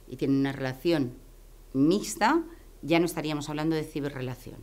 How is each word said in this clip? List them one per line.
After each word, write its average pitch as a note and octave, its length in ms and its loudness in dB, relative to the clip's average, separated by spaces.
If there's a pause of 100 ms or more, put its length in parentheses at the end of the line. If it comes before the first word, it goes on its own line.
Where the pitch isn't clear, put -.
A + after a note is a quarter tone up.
y B2+ 100 -10
tienen C#3 200 2
una C#3 140 2
relación C3+ 680 0 (560)
mixta, G#3 720 4 (400)
ya E3 160 4
no F3 80 4
estaríamos D3+ 420 -4
hablando D#3 260 0
de D#3 80 0
ciberrelación. C3 800 -8